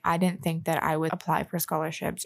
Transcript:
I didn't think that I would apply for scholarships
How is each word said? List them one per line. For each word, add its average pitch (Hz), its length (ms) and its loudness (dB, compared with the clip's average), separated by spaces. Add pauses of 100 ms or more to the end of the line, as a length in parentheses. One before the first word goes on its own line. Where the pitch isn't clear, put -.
I 170 140 2
didn't 180 260 2
think 165 220 -2
that 160 180 2
I 160 140 2
would 160 160 0
apply 160 320 0
for - 120 -4
scholarships 160 680 -2